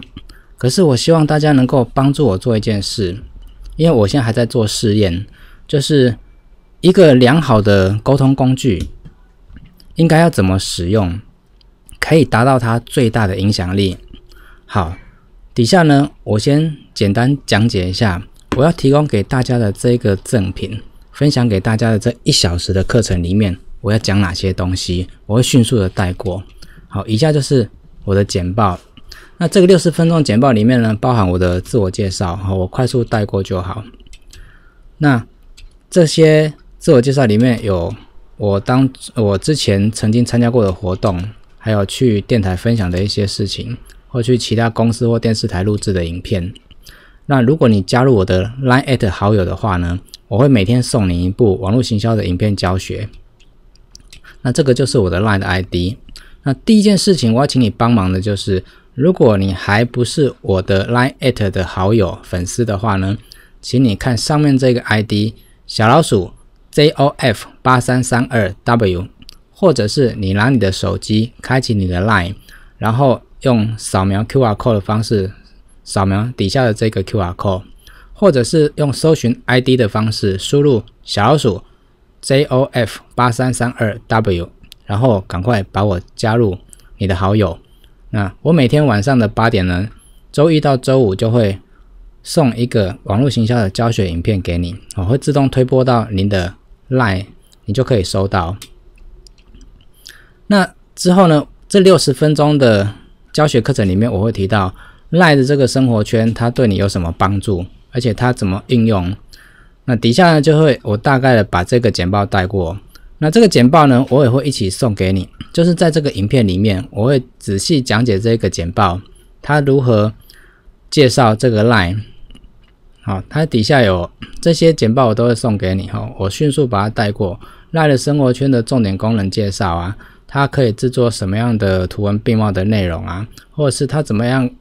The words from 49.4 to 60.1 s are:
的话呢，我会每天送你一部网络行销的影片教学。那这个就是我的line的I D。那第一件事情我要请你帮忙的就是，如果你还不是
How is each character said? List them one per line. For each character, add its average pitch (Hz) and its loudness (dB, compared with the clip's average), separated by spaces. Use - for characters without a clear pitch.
的 92 -4
话 95 -4
呢， 87 -4
我 101 -2
会 139 4
每 120 4
天 120 0
送 110 -2
你 87 -2
一 - -2
部 95 0
网 95 -2
络 127 2
行 110 -2
销 113 0
的 98 -2
影 90 -2
片 104 -2
教 95 -2
学。 - -10
那 - -4
这 147 0
个 131 2
就 127 -2
是 131 -2
我 92 0
的 87 -2
line 101 0
的 98 -6
I 92 -2
D。 92 -4
那 139 -2
第 220 2
一 208 4
件 202 4
事 190 2
情 117 0
我 123 2
要 147 0
请 131 0
你 117 2
帮 120 0
忙 95 2
的 92 -2
就 104 -4
是， 95 -4
如 151 2
果 123 4
你 95 -2
还 104 0
不 120 -4
是 131 -2